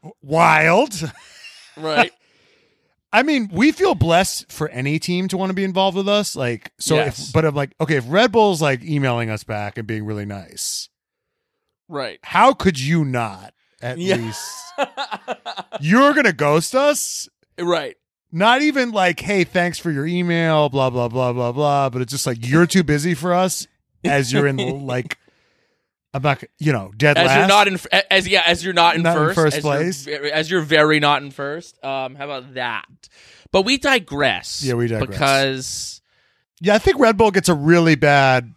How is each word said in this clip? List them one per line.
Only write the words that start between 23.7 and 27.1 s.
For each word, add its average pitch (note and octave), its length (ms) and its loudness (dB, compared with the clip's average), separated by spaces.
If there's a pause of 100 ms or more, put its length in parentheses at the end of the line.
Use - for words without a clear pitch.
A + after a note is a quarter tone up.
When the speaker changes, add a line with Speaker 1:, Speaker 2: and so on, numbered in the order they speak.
Speaker 1:
as C#3 280 0
you're C#3+ 140 2
in, C#3 100 0
Speaker 2:
<laughs> C3+ 300 -6
Speaker 1:
like, B2 320 -6 (960)
I'm C3+ 100 -6
not, C#3 200 -2 (160)
you D3+ 140 0
know, G2 240 -4
dead D3 200 4